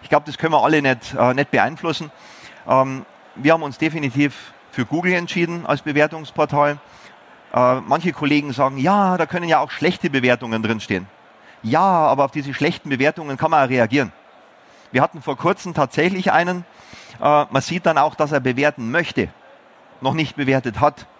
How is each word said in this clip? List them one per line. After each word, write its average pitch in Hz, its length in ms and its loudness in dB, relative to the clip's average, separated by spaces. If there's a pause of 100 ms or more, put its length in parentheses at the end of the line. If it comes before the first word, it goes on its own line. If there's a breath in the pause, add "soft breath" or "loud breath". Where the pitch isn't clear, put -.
Ich - 60 -20
glaub, 147 160 2
das 147 140 -12
können 165 140 0
wir 139 100 4
alle 147 200 4
nicht, 131 320 -2
äh, 123 200 2
nicht 139 160 -2
beeinflussen. 151 600 -2 (560 loud breath)
Ähm, 131 360 2 (300)
wir 147 200 2
haben 165 100 -2
uns 139 140 -10
definitiv 147 760 -2 (180)
für 127 140 -4
Google 175 300 0
entschieden 170 520 -4
als 143 160 -2
Bewertungsportal. 147 960 0 (760 loud breath)
Äh, 127 220 4
manche 156 360 -2
Kollegen 147 400 0
sagen, 135 240 0
„Ja, 185 400 2
da 170 80 0
können 175 240 -4
ja 156 120 4
auch 147 100 -4
schlechte 175 400 -2
Bewertungen 123 520 0
drinstehen.“ 104 460 -4 (540 loud breath)
Ja, 131 180 0
aber 156 460 4
auf - 40 -6
diese 139 220 -8
schlechten 147 380 -2
Bewertungen 139 480 -2
kann 160 120 0
man 151 140 4
auch 123 60 -2
reagieren. 123 420 2 (800 loud breath)
Wir 127 80 2
hatten 156 220 -2
vor 139 140 -6
kurzem 180 360 -2
tatsächlich 180 580 0
einen, 175 360 0 (540 loud breath)
äh, 147 300 4
man 135 120 0
sieht 170 240 -4
dann 160 100 2
auch, 147 180 2
dass 151 180 -2
er 143 80 2
bewerten 127 500 -2
möchte, 135 400 -2 (720)
noch 135 100 -2
nicht 156 240 -4
bewertet 131 420 0
hat. 147 280 0 (140)